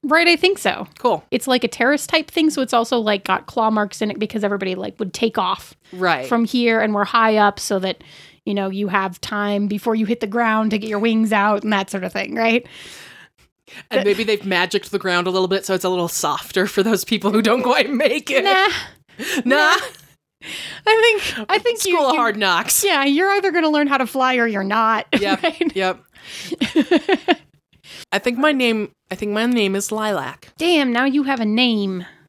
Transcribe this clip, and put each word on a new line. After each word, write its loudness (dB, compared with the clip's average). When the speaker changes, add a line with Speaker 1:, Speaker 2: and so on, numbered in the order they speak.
Speaker 1:
Right, 2
I 4
think 2
so. -4
Speaker 2:
Cool. 0
Speaker 1:
It's -2
like 2
a -2
terrace 0
type -2
thing, 2
so -2
it's -2
also, 2
like, 0
got -2
claw 0
marks -2
in -2
it -8
because -4
everybody, -2
like, -10
would -6
take -2
off -4
Speaker 2:
Right. 0
Speaker 1:
from 2
here 2
and 0
we're 2
high 2
up 4
so -2
that, -6
you -2
know, -2
you -4
have -2
time -2
before -2
you 0
hit -2
the -4
ground 0
to 0
get -4
your -2
wings 2
out 2
and -2
that 0
sort -6
of -6
thing, -6
right? 0
Speaker 2:
And 0
Speaker 1:
The -4
Speaker 2:
maybe 2
they've -2
magicked 0
the -2
ground 0
a 0
little 0
bit -2
so -2
it's -2
a 0
little 0
softer -2
for 0
those 2
people 0
who 2
don't 2
quite 2
make -2
it. 2
Speaker 1:
Nah. 4
Speaker 2:
Nah. -
Speaker 1:
Nah. 4
I 4
think, -10
I 2
think -2
you, 2
Speaker 2:
School 2
of 4
Speaker 1:
you 0
Speaker 2:
Hard 0
Knocks. 0
Speaker 1:
Yeah, 2
you're 2
either 0
gonna 2
learn 2
how 2
to 0
fly 0
or 2
you're -4
not, 0
<laughs> 2
Speaker 2:
Yep, 0
Speaker 1:
right? -2
Speaker 2:
yep. -2
Speaker 1:
<laughs> 0
Speaker 2:
I 0
think -2
my 4
name, 0
I -6
think -6
my 0
name 2
is -4
Lilac. -4
Speaker 1:
Damn, 2
now 0
you 0
have -2
a 0
name. 0